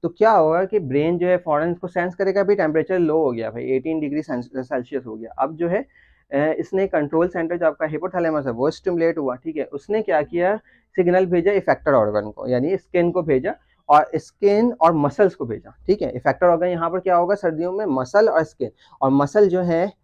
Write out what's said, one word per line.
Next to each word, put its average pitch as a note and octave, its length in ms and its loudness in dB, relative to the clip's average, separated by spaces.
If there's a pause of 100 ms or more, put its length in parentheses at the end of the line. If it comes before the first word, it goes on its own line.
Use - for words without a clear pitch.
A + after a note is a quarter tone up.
तो E3 60 -4
क्या G#3+ 220 2
होगा E3+ 340 4
कि G#3 160 0
ब्रेन D3+ 360 0
जो F3 100 0
है F3+ 100 2
फौरन E3 340 -2
इसको F3 160 -8
सेंस F3 280 -4
करेगा, F#3+ 280 0
"भाई G3 120 2
टेम्परेचर D#3+ 440 0
लो D#3+ 240 2
हो C3+ 80 2
गया A2+ 200 -6
भाई, A#2 160 -8
एटीन C3+ 320 -2
डिग्री D3+ 240 -4
सेंस-, B2 340 -6
सेल्सियस B2+ 480 -6
हो A2 100 -12
गया।" A2 240 -14
अब D3 160 -4
जो E3+ 120 -4
है, G#3 180 -2 (460)
अ, C#3 60 -2 (220)
इसने F#3+ 280 -2
कंट्रोल D#3+ 400 0
सेंटर F3 300 -4
जो E3+ 80 -2
आपका D#3 220 0
हाइपोथैलेमस D#3+ 580 -4
है C3 60 -4
वो B2 200 -2
स्टिमुलेट E3 460 -2
हुआ, C3 180 -4
ठीक D#3 220 -10
है, C3+ 60 -4 (100)
उसने G3+ 280 -4
क्या F3 200 0
किया, F3 340 -2 (400)
सिग्नल F3+ 300 4
भेजा F3 260 2
इफेक्टर D#3+ 420 0
ऑर्गन G#2 380 2
को, - 160 -12
यानी C3 300 0
स्किन F3 340 -2
को F3+ 100 -2
भेजा D3+ 320 0 (360)
और D3 260 6
स्किन G#3 560 2 (100)
और E3 140 4
मसल्स D3+ 400 2
को D3 100 -8
भेजा, G#2+ 300 -10 (120)
ठीक G#3 140 0
है। - 100 -4
इफेक्टर C#3 360 0
ऑर्गन E3+ 200 2
यहाँ E3+ 220 -2
पर F3+ 100 -4
क्या F#3 160 0
होगा F3+ 200 2
सर्दियों F3 360 -4
में, G#3 160 -4
मसल D3+ 420 2
और D#3+ 140 2
स्किन, B2+ 280 -8 (300)
और C3+ 100 2
मसल C#3+ 380 4
जो F3+ 120 0
है F3 300 0 (120)